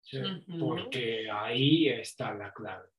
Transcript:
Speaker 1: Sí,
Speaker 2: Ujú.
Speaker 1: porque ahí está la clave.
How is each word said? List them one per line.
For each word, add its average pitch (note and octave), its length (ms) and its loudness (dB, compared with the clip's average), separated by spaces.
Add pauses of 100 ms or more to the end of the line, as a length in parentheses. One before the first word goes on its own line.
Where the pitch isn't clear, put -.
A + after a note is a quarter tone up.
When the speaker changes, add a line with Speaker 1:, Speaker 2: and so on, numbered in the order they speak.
Speaker 1:
Sí, - 180 -10
Speaker 2:
Ujú. F3+ 400 -6
Speaker 1:
porque A2+ 720 -2
ahí C3 560 4
está A2+ 460 -4
la G2+ 180 -10
clave. G#2+ 480 -12